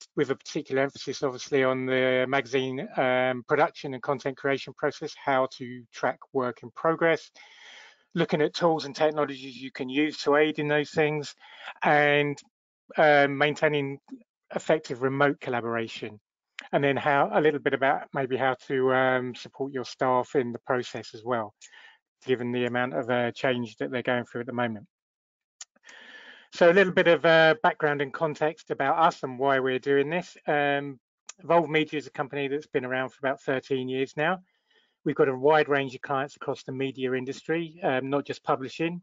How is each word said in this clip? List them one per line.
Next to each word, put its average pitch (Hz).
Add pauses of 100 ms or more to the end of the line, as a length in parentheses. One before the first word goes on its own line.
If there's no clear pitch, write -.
(160)
with 135
a 135
particular 135
emphasis, 139
obviously, 135
on 131
the 127
magazine, 131
um, 127
production 147
and 123
content 135
creation 135
process, 147
how 131 (100)
to 123
track - (120)
work 123
in 120
progress, 165 (840)
looking 165
at 170
tools 160
and 139
technologies 139
you 131
can 131
use 147
to 143
aid 156
in 147
those 147
things, 151 (480)
and, 147 (600)
um, 143
maintaining 143 (560)
effective 156
remote 139
collaboration. 117 (520)
And 151
then 139
how, 143
a 196
little 151
bit 131
about 135 (100)
maybe 131
how 131 (140)
to, 131
um, 127
support -
your 127
staff 127
in 123
the 117
process 123
as 107
well, 113 (720)
given 120
the 123
amount 123
of, 127
uh, 120
change 123
that 139
they're 127
going 123
through 120
at 120
the 127
moment. 117 (1700)
So 170
a -
little 185
bit 170
of, 160
uh, 160
background 151
and 135
context 156
about 135
us 165
and 127
why 135
we're 131
doing 139
this. 170 (100)
Um, 143 (460)
Evolve 156
Media 156
is 127
a -
company 143
that's 143
been 127
around 127
for -
about 135
thirteen 131
years 131
now. 175 (600)
We've 147
got 151
a 131
wide 147
range 139
of 127
clients 143
across -
the -
media 131
industry, 156
um, 135
not 139
just -
publishing, 160